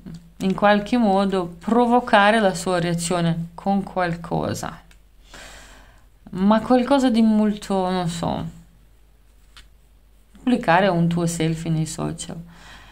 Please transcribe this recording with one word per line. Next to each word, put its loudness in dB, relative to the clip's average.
in -2
qualche 2
modo 0
provocare 4
la 2
sua -2
reazione -2
con -2
qualcosa. -6
Ma 4
qualcosa 2
di 2
molto, 0
non -2
so, -4
pubblicare 2
un 2
tuo 0
selfie -4
nei -2
social, -8